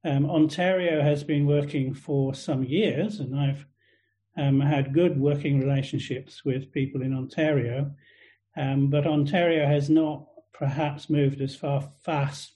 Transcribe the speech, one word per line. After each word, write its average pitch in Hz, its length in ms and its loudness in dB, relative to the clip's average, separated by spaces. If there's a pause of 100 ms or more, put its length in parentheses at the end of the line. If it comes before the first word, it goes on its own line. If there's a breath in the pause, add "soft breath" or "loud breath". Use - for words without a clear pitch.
Um, 143 260 0
Ontario 170 720 2
has 147 220 2
been 143 220 0
working 143 480 0
for 135 400 -2
some 135 300 -4
years, 165 560 -2
and 131 180 -6
I've, 139 280 -2 (720)
um, 139 240 2
had 139 320 0
good 160 260 2
working 143 400 2
relationships 135 840 -4
with 135 260 -2
people 135 300 -4
in 131 120 -2
Ontario, 135 800 -2 (640 soft breath)
um, 139 340 0
but 147 180 2
Ontario 156 600 2
has 143 220 2
not 156 380 2 (260)
perhaps 147 560 -4
moved 139 320 2
as 135 140 -6
far 143 260 -4
fast - 760 -6